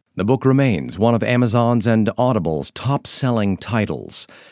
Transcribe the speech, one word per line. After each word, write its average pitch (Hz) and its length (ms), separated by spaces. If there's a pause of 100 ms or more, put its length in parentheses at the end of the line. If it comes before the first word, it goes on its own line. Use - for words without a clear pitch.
(160)
The 113 80
book 127 180
remains 131 560
one 117 160
of 110 80
Amazon's 120 640
and 110 300
Audible's 95 540
top-selling 117 880
titles, 82 680 (260)